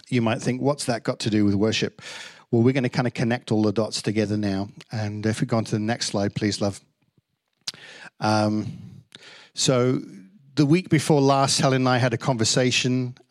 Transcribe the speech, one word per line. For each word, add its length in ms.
you 120
might 220
think, 180
"What's 240
that 180
got 180
to 100
do 160
with 80
worship?" 480
Well, 120
we're 120
gonna 160
kinda 200
connect 400
all 120
the 100
dots 300
together 340
now. 320
And 320
if 160
we 60
go 100
on 80
to 80
the 60
next 280
slide, 280
please, 260
love. 200
Um, 840
so 480
the 120
week 220
before 320
last, 400
Helen 220
and 60
I 100
had 160
a 40
conversation, 1000